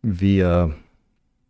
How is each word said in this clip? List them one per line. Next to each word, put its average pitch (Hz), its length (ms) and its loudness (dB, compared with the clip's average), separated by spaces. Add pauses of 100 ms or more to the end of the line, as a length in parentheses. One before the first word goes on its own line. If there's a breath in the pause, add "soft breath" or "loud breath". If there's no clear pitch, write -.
via, 92 640 0 (800 loud breath)